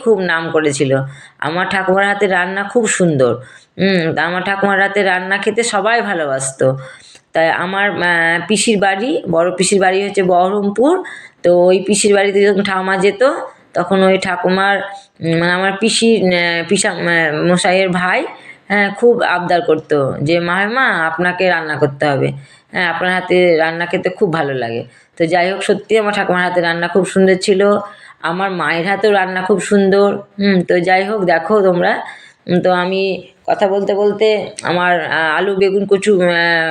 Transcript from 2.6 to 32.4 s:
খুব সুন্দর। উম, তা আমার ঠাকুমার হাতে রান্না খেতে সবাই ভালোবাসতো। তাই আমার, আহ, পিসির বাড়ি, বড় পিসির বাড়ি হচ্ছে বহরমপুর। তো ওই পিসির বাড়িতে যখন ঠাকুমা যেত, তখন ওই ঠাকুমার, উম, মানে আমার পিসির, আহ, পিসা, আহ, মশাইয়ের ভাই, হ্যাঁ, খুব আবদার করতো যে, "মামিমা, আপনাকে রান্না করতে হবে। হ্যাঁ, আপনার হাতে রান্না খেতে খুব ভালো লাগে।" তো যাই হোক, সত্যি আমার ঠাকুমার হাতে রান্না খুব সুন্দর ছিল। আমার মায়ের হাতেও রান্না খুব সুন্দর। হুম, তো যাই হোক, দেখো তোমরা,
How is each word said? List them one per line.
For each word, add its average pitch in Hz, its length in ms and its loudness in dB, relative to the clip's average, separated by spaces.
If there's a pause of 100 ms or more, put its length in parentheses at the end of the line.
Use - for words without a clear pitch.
খুব 220 240 -2
সুন্দর। 131 480 2 (420)
উম, 180 380 0
তা 151 80 0
আমার 175 200 -4
ঠাকুমার 196 380 0
হাতে 196 220 0
রান্না 190 340 0
খেতে 214 260 -2
সবাই 226 380 0
ভালোবাসতো। 135 760 -2 (560)
তাই 160 160 2
আমার, 190 420 -2
আহ, 170 560 0
পিসির 208 320 0
বাড়ি, 196 420 0 (100)
বড় 175 260 0
পিসির 190 240 2
বাড়ি 190 220 2
হচ্ছে 196 200 -2
বহরমপুর। 202 800 2 (400)
তো 175 220 4
ওই 185 220 4
পিসির 202 280 2
বাড়িতে 196 300 2
যখন 196 180 2
ঠাকুমা 190 340 -2
যেত, 196 260 0 (500)
তখন 190 300 0
ওই 190 140 4
ঠাকুমার, 190 600 0 (420)
উম, 165 180 -2
মানে 175 140 0
আমার 190 280 0
পিসির, 214 540 2
আহ, 170 340 -2
পিসা, 196 240 0
আহ, 170 60 -8 (540)
মশাইয়ের 185 380 2
ভাই, 185 360 -2 (420)
হ্যাঁ, 202 260 0
খুব 233 280 4
আবদার 175 400 0
করতো 147 600 0
যে, 165 180 2
"মামিমা, 202 460 0 (220)
আপনাকে 180 420 0
রান্না 160 260 -2
করতে 143 300 -2
হবে। 139 260 0 (400)
হ্যাঁ, 180 160 -2
আপনার 175 240 -2
হাতে 180 460 0
রান্না 165 280 -2
খেতে 180 240 -4
খুব 180 240 -2
ভালো 143 200 -2
লাগে।" 117 300 -6 (340)
তো 170 80 0
যাই 175 260 0
হোক, 190 120 -6
সত্যি 208 340 0
আমার 208 160 0
ঠাকুমার 180 280 0
হাতে 180 200 0
রান্না 170 260 -2
খুব 180 180 0
সুন্দর 190 360 2
ছিল। 202 380 2 (420)
আমার 185 300 -4
মায়ের 165 360 -2
হাতেও 196 240 2
রান্না 185 300 0
খুব 190 180 0
সুন্দর। 202 580 2 (220)
হুম, 196 220 2
তো 180 180 0
যাই 185 260 2
হোক, 208 180 -2
দেখো 175 380 2
তোমরা, 185 400 2 (460)